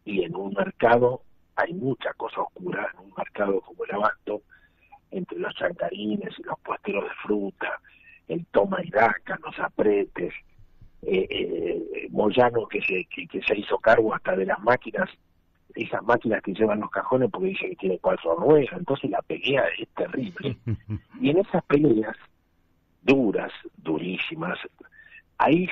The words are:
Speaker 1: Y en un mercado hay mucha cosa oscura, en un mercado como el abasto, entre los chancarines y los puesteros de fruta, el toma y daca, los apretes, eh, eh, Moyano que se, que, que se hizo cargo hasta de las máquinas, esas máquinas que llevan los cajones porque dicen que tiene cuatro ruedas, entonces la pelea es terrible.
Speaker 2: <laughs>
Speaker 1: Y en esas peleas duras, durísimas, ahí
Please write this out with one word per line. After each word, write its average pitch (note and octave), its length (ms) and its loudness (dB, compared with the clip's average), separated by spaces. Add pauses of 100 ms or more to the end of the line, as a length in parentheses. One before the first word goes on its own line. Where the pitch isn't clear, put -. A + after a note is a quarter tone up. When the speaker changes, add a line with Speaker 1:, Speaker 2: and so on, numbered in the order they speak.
Speaker 1:
Y F#2+ 180 0
en E2+ 120 -6
un G2 180 -6
mercado A#2+ 680 4 (360)
hay - 160 0
mucha - 400 -2
cosa - 280 -6
oscura, - 520 -6
en - 140 -20
un - 100 -20
mercado G2 440 0
como - 220 -12
el - 120 -6
abasto, G#2 460 -2 (720)
entre F2+ 280 -6
los F2+ 160 -6
chancarines F#2 840 -4
y - 40 -16
los - 180 -8
puesteros - 420 -4
de - 60 -6 (140)
fruta, G2 560 -4 (500)
el F3 180 -4
toma - 360 2
y E2+ 60 -12
daca, G#2+ 540 2
los - 160 -12
apretes, - 760 0 (680)
eh, - 260 0
eh, - 800 -4
Moyano A2+ 580 2
que G2+ 140 -4
se, F2+ 320 -2
que, - 140 -10
que - 140 -8
se G#2 160 0
hizo G#2 220 -2
cargo A2 360 6
hasta - 200 -2
de F#2+ 100 2
las C#3 140 0
máquinas, A#2+ 500 0 (680)
esas A2 280 -4
máquinas A2+ 380 2
que G2 120 -6
llevan G#2+ 280 2
los G#2 80 -6
cajones B2 420 0
porque F#2+ 180 -2
dicen F#2+ 220 -4
que F2 60 -12
tiene - 220 -2
cuatro F#2 360 0
ruedas, C#3+ 420 6
entonces D#3 320 -2
la - 120 -2
pelea C#3+ 420 0 (140)
es A2 120 -8
terrible. F3 760 -6
Speaker 2:
<laughs> - 0 - (560)
Speaker 1:
Y C3 80 4
en D3+ 100 4
esas F#3+ 260 0
peleas A#2 500 4 (840)
duras, B2+ 500 2 (260)
durísimas, F2 800 -4 (800)
ahí E3+ 340 4